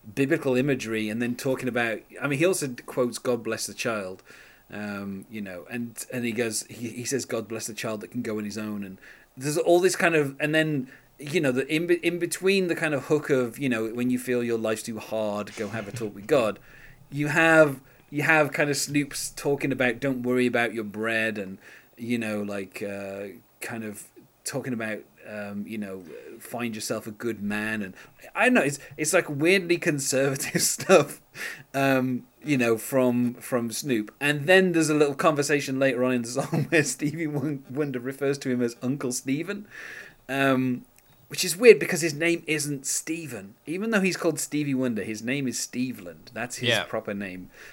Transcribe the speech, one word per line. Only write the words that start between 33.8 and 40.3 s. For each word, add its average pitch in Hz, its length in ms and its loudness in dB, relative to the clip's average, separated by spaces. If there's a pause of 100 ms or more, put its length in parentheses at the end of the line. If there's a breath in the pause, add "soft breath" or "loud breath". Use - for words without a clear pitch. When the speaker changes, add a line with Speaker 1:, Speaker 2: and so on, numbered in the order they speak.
Speaker 1:
And 147 280 0
then 185 260 8
there's 160 160 4
a 156 40 2
little 147 220 4
conversation 143 640 2
later 131 240 4
on 127 100 4
in 123 100 2
the 113 40 -6
song 131 380 -2
<laughs> - 40 -14
where 160 140 6
Stevie 151 440 -2
Won-, 147 420 -4
Wonder 135 320 -4
refers 139 380 -2
to 139 120 -4
him 123 100 2
as 120 220 0
Uncle 131 300 -2
Steven, 165 520 -4 (640 loud breath)
um, 131 560 2 (420)